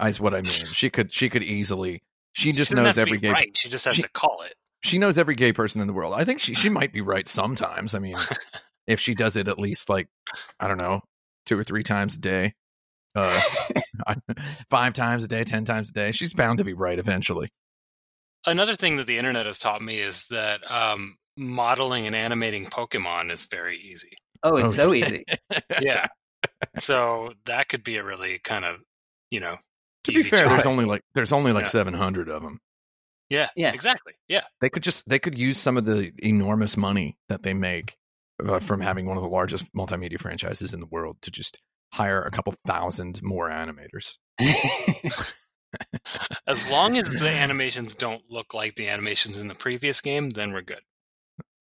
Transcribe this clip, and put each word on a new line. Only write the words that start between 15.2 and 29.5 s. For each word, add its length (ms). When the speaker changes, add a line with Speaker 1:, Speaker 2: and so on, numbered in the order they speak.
Speaker 1:
a 20
day, 160
ten 220
times 240
a 40
day, 180
she's 220
bound 260
to 40
be 100
right 240
eventually. 520
Speaker 2:
Another 300
thing 220
that 100
the 100
internet 300
has 120
taught 220
me 180
is 280
that, 440
um, 460
modeling 720
and 80
animating 520
Pokemon 640
is 160
very 320
easy. 340
Speaker 3:
Oh, 120
it's 240
Speaker 1:
Oh, 80
Speaker 3:
so 60
Speaker 1:
yeah. 120
Speaker 3:
easy. 200
Speaker 2:
Yeah. 300
Speaker 1:
<laughs> 40
Speaker 2:
So 560
that 220
could 160
be 140
a 60
really 360
kind 240
of, 140
you 100
know, 160